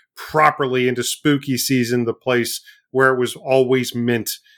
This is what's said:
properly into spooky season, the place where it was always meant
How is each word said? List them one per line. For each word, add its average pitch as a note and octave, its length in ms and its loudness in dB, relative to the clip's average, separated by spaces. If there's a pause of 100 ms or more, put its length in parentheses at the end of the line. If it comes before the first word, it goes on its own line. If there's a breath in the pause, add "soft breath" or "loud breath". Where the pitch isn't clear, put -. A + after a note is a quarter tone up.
(140 loud breath)
properly C3 720 0
into B2 140 -2
spooky C#3 560 -2
season, B2 460 0
the A2+ 100 -2
place B2 480 -2 (280 soft breath)
where C3 220 2
it B2+ 60 -2
was B2 180 -2
always C3 580 2
meant A#2+ 360 -2 (280 soft breath)